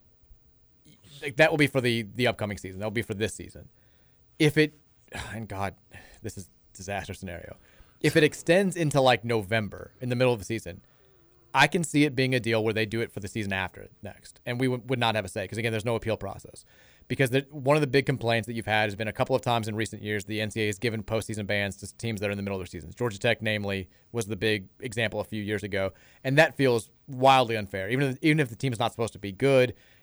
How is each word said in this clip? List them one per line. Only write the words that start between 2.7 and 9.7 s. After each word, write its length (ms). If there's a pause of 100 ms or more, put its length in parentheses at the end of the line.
That 60
will 60
be 100
for 120
this 200
season. 360 (720)
If 180
it, 160 (600)
and 140
God, 280 (460)
this 160
is 80
a 320
disaster 360
scenario. 440 (420)
If 160
it 80
extends 520
into, 260
like, 240
November, 720